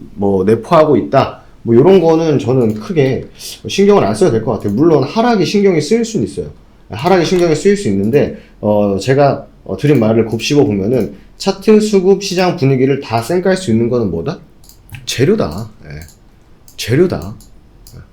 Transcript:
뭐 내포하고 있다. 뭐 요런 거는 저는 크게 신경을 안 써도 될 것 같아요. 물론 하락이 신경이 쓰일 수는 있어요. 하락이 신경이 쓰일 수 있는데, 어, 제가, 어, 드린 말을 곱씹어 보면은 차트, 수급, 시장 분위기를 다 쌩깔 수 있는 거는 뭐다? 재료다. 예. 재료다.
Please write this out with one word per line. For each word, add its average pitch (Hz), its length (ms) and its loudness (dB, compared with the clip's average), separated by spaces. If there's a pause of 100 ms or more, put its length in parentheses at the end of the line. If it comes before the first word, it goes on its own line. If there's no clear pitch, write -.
(140)
뭐 98 300 0
내포하고 139 520 2
있다. 110 460 -2 (200)
뭐 117 120 0
요런 180 260 6
거는 160 380 2
저는 113 360 0
크게 135 600 -2
신경을 - 680 0
안 98 100 -2
써도 180 180 0
될 110 120 -2
것 120 80 -2
같아요. 101 220 -4
물론 143 300 2
하락이 220 420 0
신경이 196 340 2
쓰일 226 240 -2
수는 160 220 -4
있어요. 78 240 -10 (400)
하락이 165 340 0
신경이 175 300 0
쓰일 196 220 2
수 - 120 -6
있는데, 107 480 0 (240)
어, 104 400 0
제가, 135 460 0 (180)
어, 95 140 -8
드린 143 200 2
말을 110 280 2
곱씹어 131 380 0
보면은 104 500 -2 (240)
차트, 208 420 2
수급, 196 420 2
시장 180 340 -2
분위기를 135 440 0
다 113 220 -4
쌩깔 185 340 0
수 - 140 -4
있는 113 180 0
거는 117 220 -2
뭐다? 82 300 -8 (640)
재료다. 120 640 -2 (160)
예. 73 140 -16 (760)
재료다. 110 600 -2 (760)